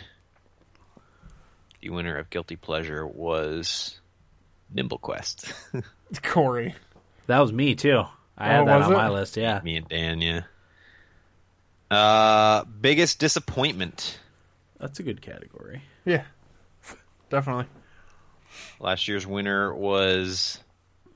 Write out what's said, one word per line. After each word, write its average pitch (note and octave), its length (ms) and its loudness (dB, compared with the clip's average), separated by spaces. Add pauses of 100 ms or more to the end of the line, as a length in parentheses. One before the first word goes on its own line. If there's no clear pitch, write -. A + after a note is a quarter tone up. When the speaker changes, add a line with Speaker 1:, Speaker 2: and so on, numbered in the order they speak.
(1800)
Speaker 1:
The F#2 100 -16
winner E2+ 280 -6
of D#2 120 -12
guilty E2+ 260 -8
pleasure D#2 500 -6
was D#2+ 920 -6 (720)
Nimble B1 260 -6
Quest. - 520 -10 (220)
<laughs> - 500 -12
Speaker 2:
Corey. B2 520 -2 (540)
Speaker 3:
That B2 120 4
was A#2+ 120 4
me, C3 220 2
too. C3 300 4 (320)
I G#2 120 -6
had A#2 140 6
Speaker 2:
Oh, C#3+ 40 4
Speaker 3:
that C#3+ 120 6
Speaker 2:
was - 100 4
Speaker 3:
on F#3 40 6
Speaker 2:
it? G3 40 6
Speaker 3:
my A2 120 2
list, G2 280 -4
yeah. A2 280 -2
Speaker 1:
Me E2 120 -4
and D#2+ 120 -8
Dan, E2 320 -4
yeah. E2 220 -2 (1500)
Uh, G#2+ 720 6
biggest C#3 540 0
disappointment. C3 1000 -4 (600)
Speaker 3:
That's C#3 220 -14
a - 20 -12
good B2+ 200 -10
category. - 600 -20 (220)
Speaker 2:
Yeah, E3+ 200 0 (1080)
definitely. C3+ 360 -2 (1120)
Speaker 1:
Last F#2 280 -2
year's G2 180 -4
winner G2 480 -2
was F#2 840 0 (580)